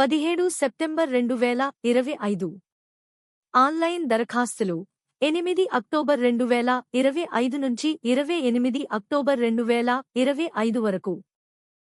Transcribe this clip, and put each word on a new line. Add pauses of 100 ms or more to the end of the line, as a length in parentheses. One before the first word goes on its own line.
పదిహేడు
సెప్టెంబర్
రెండు
వేల (120)
ఇరవై
ఐదు. (920)
ఆన్‌లైన్
దరఖాస్తులు (360)
ఎనిమిది
అక్టోబర్
రెండు
వేల (120)
ఇరవై
ఐదు
నుంచి
ఇరవై
ఎనిమిది
అక్టోబర్
రెండు
వేల (140)
ఇరవై
ఐదు
వరకు. (720)